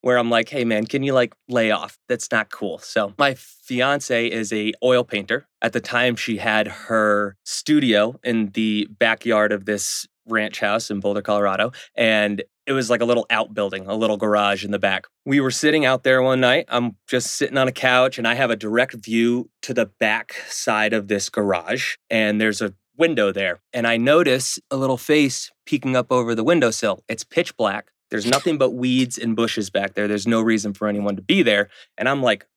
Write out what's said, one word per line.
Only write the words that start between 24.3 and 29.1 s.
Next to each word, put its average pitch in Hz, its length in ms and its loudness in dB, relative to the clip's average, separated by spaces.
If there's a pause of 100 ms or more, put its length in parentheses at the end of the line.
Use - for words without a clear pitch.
a 139 80 -2
little 131 200 0
face 147 540 2 (140)
peeking 131 300 -2
up 123 160 0
over 120 240 2
the 113 80 -2
windowsill. 117 680 2
It's 113 140 -8
pitch - 340 -4
black. 107 340 -2 (200)
There's 107 160 -4
nothing 143 320 0
but 131 120 2
weeds 127 460 0